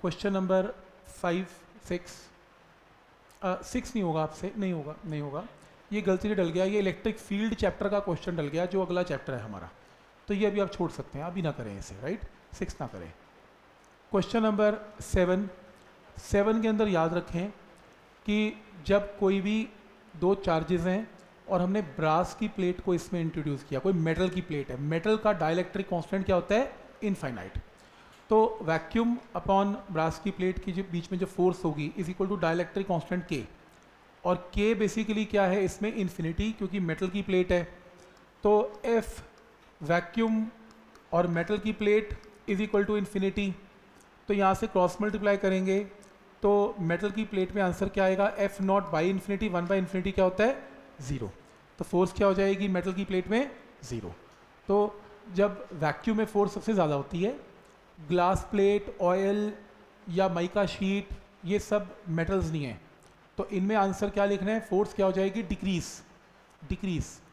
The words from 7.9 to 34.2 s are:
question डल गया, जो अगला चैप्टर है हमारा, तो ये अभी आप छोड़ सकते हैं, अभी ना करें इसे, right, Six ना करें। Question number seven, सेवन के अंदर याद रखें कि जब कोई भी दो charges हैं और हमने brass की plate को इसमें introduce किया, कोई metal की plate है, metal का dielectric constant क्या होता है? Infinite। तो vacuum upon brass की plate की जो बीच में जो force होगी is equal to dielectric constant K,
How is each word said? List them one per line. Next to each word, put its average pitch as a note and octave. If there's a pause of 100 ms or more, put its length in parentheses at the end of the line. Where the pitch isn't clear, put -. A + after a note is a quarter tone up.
question F3+
डल D3+
गया, E3
जो F#3
अगला F3+
चैप्टर C#3+
है A#2+
हमारा, G2 (580)
तो G3+
ये G#3
अभी G3+
आप G3
छोड़ F3
सकते -
हैं, D#3
अभी F3+
ना D#3
करें G#2
इसे, F#2+
right, D#3+ (380)
Six -
ना C#3
करें। F2 (1000)
Question G#3+
number G#3+
seven, F#3 (680)
सेवन G#3+
के A3+
अंदर G#3+
याद E3
रखें F3 (760)
कि G#3+ (220)
जब G3+
कोई G3
भी G#3+ (480)
दो F3+
charges E3+
हैं F#3 (380)
और F3+
हमने G3
brass D#3
की G#3+
plate F3+
को F3+
इसमें E3+
introduce D3+
किया, C3+
कोई F#3+
metal E3
की F3+
plate D3
है, B2+
metal E3
का G#3+
dielectric F3+
constant F#3
क्या F#3+
होता F3
है? C4 (260)
Infinite। B2+ (720)
तो A3
vacuum A3+ (180)
upon G3 (260)
brass D#3+
की G3+
plate F#3
की F#3
जो F#3+
बीच E3+
में F#3
जो F3+
force F3+
होगी D3+
is E3
equal F#3
to G3+
dielectric F3
constant F3
K, C3 (840)